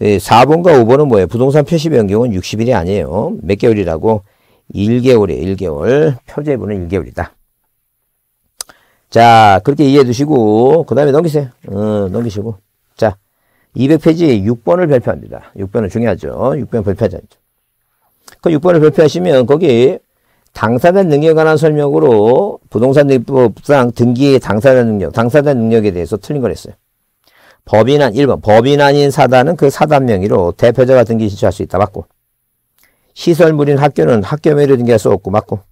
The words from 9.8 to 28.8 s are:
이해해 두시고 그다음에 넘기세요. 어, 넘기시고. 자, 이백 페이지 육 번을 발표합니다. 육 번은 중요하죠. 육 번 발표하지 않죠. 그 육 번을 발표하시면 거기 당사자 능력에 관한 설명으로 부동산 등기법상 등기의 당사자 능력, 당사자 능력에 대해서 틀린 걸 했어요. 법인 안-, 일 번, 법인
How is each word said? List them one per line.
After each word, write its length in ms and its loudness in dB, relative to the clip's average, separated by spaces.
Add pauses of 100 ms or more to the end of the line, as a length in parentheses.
이해해 160 4
두시고 800 0
그다음에 280 0
넘기세요. 380 -2 (180)
어, 420 -4
넘기시고. 460 -8 (400)
자, 220 -2 (560)
이백 280 0
페이지 440 0
육 180 -4
번을 240 0
발표합니다. 680 -4
육 140 -10
번은 180 -4
중요하죠. 680 -6
육 120 -10
번 140 -6
발표하지 340 -4
않죠. 220 -20 (1000)
그 120 -2
육 80 -2
번을 180 2
발표하시면 680 2
거기 520 2 (540)
당사자 500 0
능력에 300 0
관한 240 2
설명으로 1000 0 (100)
부동산 380 0
등기법상 840 0
등기의 480 0
당사자 440 2
능력, 280 -4
당사자 420 0
능력에 380 0
대해서 240 -6
틀린 260 -8
걸 100 -4
했어요. 220 -14 (920)
법인 360 2
안-, 140 0
일 100 2
번, 160 -2
법인 400 2